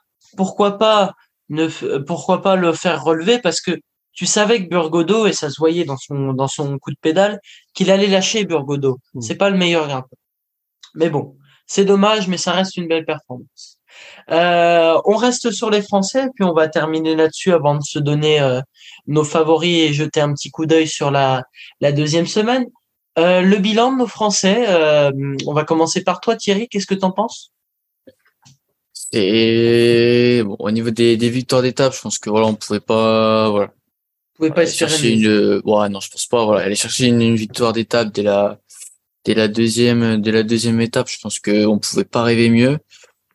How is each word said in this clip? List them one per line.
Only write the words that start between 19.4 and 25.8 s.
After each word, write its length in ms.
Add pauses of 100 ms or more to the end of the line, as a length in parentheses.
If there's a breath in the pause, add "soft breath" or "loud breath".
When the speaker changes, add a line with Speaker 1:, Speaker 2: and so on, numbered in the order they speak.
Speaker 1:
et 20
jeter 280
un 120
petit 180
coup 160
d'œil 200
sur 240
la, 320 (380 loud breath)
la 100
deuxième 360
semaine. 400 (520)
Euh, 220
le 160
bilan 360
de 60
nos 80
Français, 640
euh, 420 (360)
on 60
va 120
commencer 400